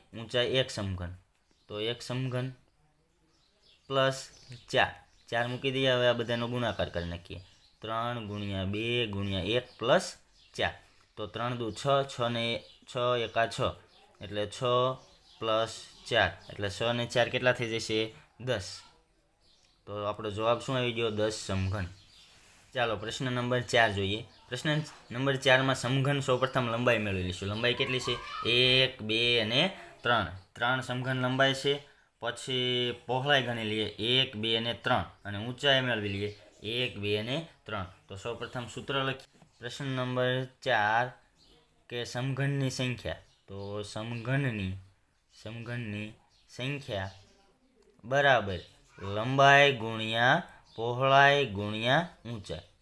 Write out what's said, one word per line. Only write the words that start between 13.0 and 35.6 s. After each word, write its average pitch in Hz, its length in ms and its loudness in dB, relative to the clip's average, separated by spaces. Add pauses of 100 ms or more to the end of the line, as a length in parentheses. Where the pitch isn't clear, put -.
છ, - 120 -8 (600)
એટલે 104 260 -4
છ - 120 -12 (800)
plus 110 320 0 (380)
ચાર, 101 220 4 (180)
એટલે 101 200 -6
છ 92 120 -8
ને 120 240 0
ચાર 117 240 2
કેટલા 123 220 2
થઈ 113 280 -2
જશે? 110 340 -2 (260)
દસ. 117 420 -6 (1040)
તો 104 200 -8
આપણો 107 240 -4
જવાબ 110 300 2
શું 131 180 -2
આવી 123 160 0
ગયો? 113 160 0
દસ 107 240 0
સમઘન. 95 540 -2 (880)
ચાલો, 117 220 0
પ્રશ્ન 113 360 -4
નંબર 123 300 0
ચાર 113 300 4
જોઈએ. 101 480 -4 (100)
પ્રશ્ન 151 300 -2 (300)
નંબર 131 240 0
ચારમાં 131 400 6
સમઘન 135 440 0
સૌપ્રથમ 127 480 0
લંબાઈ 117 300 2
મેળવી 98 260 -2
લઈશું. 92 260 -4
લંબાઈ 117 240 0
કેટલી 127 260 -2
છે? - 500 -6
એક, 127 520 4
બે 117 400 2
અને 135 360 0 (240)
ત્રણ. 117 260 2 (260)
ત્રણ 127 280 0
સમઘન 127 400 -4
લંબાઈ 131 320 6
છે. 143 340 0 (320)
પછી 123 720 -2 (140)
પહોળાઈ 131 380 4
ગણી 117 200 -4
લઈએ. 107 220 0
એક, 127 500 0
બે 113 220 0
અને 113 160 -2
ત્રણ. 110 300 0 (220)
અને 101 120 -6
ઊંચાઈ 123 440 2